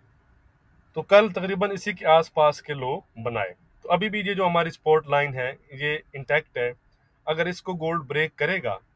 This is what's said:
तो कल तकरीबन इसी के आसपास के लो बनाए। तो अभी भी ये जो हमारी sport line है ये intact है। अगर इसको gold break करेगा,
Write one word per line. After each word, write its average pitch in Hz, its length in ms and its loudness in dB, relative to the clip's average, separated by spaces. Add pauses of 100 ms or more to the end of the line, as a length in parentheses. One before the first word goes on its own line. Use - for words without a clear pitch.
(960)
तो 156 60 -4
कल 208 280 6
तकरीबन 190 400 -2
इसी 196 220 -6
के - 160 -10
आसपास 156 520 4
के 151 140 -10
लो 135 200 -4 (240)
बनाए। 110 340 -6 (320)
तो - 40 -8
अभी 175 200 0
भी 208 120 -4
ये 196 140 -4
जो 190 100 0
हमारी 170 260 2
sport 156 380 2
line 143 240 2
है 127 160 -4 (240)
ये 143 180 -4 (240)
intact 143 420 -4
है। 123 140 -2 (560)
अगर 160 200 -2
इसको 180 280 -8
gold 160 280 -4
break 147 320 -4
करेगा, 147 420 -4 (180)